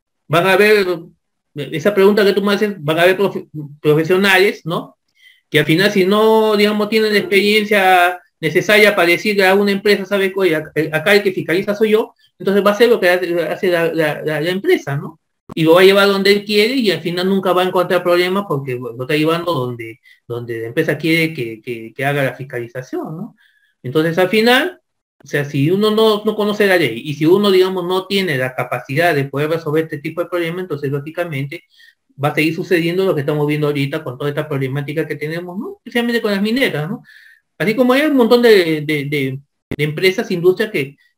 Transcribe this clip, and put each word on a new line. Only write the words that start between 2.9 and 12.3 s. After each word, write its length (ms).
a 40
haber 140
profe-, 300
profesionales, 840
¿no? 320
Que 100
al 60
final 260
si 140
no, 500
digamos, 340
tienen 240
la 60
experiencia 1000
necesaria 540
para 140
decirle 360
a 80
una 180
empresa, 340
"¿Sabe 240
qué? 80
Oye, 200
ac-, 360
acá 200
el 100
que 100
fiscaliza 420
soy 160
yo", 220